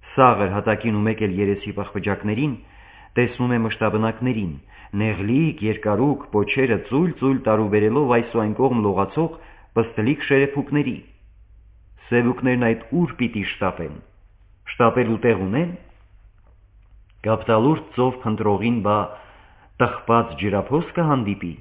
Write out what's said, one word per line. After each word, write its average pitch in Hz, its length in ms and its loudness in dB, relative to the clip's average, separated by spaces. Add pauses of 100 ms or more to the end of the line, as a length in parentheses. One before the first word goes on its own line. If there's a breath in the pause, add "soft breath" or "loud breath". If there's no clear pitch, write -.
Սաղր 107 440 2
հատակին 104 480 0
ու 104 80 0
մեկ 110 160 0
էլ 98 140 0
երեսի 101 400 -2
պղպջակներին 104 800 -4 (560 loud breath)
տեսնում 123 420 0
է 117 80 2
մշտաբնակներին, 110 960 -2 (420 loud breath)
նեղլիկ, 110 640 0
երկարուկ, 107 720 0
պոչերը 107 460 0 (100)
ծույլ-ծույլ 135 560 0
տարուբերելով 110 720 2
այս 117 180 0
ու 113 80 0
այն 107 160 -2
կողմ 123 240 2
լողացող 104 560 -2 (400 loud breath)
պստլիկ 117 480 0
շերեփուկների։ 139 720 0 (1120)
Սևուկներն 123 560 2
այդ 113 320 0
ուր 175 160 2
պիտի 104 320 -2
շտապեն, 82 500 -6 (720)
շտապելու 117 540 2
տեղ 113 240 2
ունեն։ 151 260 -2 (1500)
Կապտալուրդ 113 760 2
ծով 127 320 0
փնտրողին 107 560 0
բա 104 180 2 (760 loud breath)
տխպած 117 680 0
ջրափոս 104 560 -2
կհանդիպի 107 640 -2